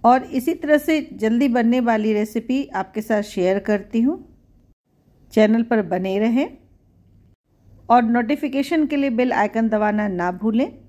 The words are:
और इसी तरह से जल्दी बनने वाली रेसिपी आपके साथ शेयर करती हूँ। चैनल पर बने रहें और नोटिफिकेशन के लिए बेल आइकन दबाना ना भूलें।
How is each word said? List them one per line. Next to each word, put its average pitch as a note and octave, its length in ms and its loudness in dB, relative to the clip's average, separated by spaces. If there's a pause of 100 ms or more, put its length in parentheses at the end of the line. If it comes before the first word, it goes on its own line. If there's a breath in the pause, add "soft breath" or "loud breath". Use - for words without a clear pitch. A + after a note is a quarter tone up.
और B3+ 200 4
इसी C4+ 300 -2
तरह D4+ 240 2
से D4+ 220 0 (140)
जल्दी A3+ 340 0
बनने A#3+ 320 2
वाली A3 320 0
रेसिपी G#3+ 520 -2 (100)
आपके F#3+ 280 -6
साथ G#3+ 200 -2
शेयर F#3+ 380 0
करती G#3 400 -2
हूँ। D4 180 0 (1120)
चैनल A3 300 4
पर A3+ 220 0
बने F#3 340 -4
रहें A#3+ 300 0 (1400)
और A#3+ 140 6
नोटिफिकेशन C4+ 840 0
के D4 100 -4
लिए C#4 140 0
बेल B3 220 0
आइकन A3 360 0
दबाना G#3 400 0
ना F3+ 240 -2
भूलें। A3 380 -2 (180)